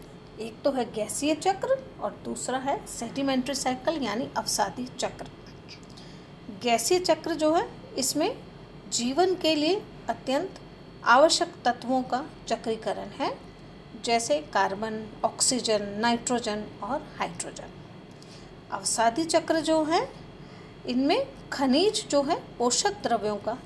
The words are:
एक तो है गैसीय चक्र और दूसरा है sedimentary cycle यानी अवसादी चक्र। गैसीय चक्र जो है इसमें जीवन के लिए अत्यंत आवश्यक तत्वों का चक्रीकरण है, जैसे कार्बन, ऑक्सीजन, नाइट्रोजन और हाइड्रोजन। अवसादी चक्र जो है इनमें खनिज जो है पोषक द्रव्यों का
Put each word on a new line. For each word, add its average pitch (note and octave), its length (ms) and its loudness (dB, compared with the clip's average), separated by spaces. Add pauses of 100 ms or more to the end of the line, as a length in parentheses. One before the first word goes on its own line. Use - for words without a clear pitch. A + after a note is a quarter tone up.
(400)
एक A3 240 -10
तो C#4+ 80 4
है B3+ 120 0 (100)
गैसीय B3 420 0
चक्र F#4+ 420 2 (240)
और G#3 100 -2 (140)
दूसरा A#3+ 320 -4
है C#4 200 0 (100)
sedimentary C4 680 -2
cycle C4+ 480 0
यानी A#3 340 -2
अवसादी A3+ 520 -2
चक्र। - 360 -6 (1400)
गैसीय A#3+ 360 6
चक्र E4 340 2
जो D#4 200 4
है G#4+ 140 4 (300)
इसमें D4+ 340 2 (600)
जीवन D4 440 4
के D#4+ 200 4
लिए E4 260 4 (280)
अत्यंत C#4 500 -2 (480)
आवश्यक D#4+ 460 8 (120)
तत्वों B3 380 0
का B3+ 200 -2 (240)
चक्रीकरण G#3+ 680 -4
है, E4+ 200 -2 (720)
जैसे A#3 340 2 (140)
कार्बन, G#3+ 500 0 (220)
ऑक्सीजन, G#3+ 580 2 (140)
नाइट्रोजन A#3 680 0 (200)
और C4+ 220 -4 (120)
हाइड्रोजन। - 560 -6 (1000)
अवसादी A3+ 540 2
चक्र D#4+ 360 4
जो D#4+ 240 4
है F4+ 220 4 (800)
इनमें D4 400 4 (260)
खनिज D4 560 4
जो C#4+ 140 6
है D#4 120 2 (220)
पोषक B3 460 2
द्रव्यों G#3+ 340 2
का A3 280 -4